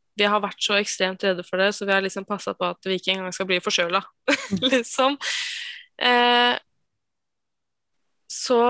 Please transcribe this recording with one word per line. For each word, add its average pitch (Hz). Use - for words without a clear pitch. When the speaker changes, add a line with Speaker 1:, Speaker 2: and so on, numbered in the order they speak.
Speaker 1:
vi 208
har 208
vært 196
så 202
ekstremt 190
redde 180
for -
det, 190
så 202
vi 196
har 196
liksom 196
passet 202
på 185
at 180
vi 190
ikke 190
engang 185
skal 196
bli 185
forkjøla, 190
<laughs> 277
Speaker 2:
Mm. 196
Speaker 1:
liksom. 262
Eh, 240
så -